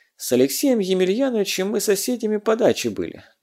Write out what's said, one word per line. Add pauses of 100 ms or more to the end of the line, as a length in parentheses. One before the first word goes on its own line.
(160)
С
Алексеем
Емельяновичем
мы
соседями
по
даче
были, (200)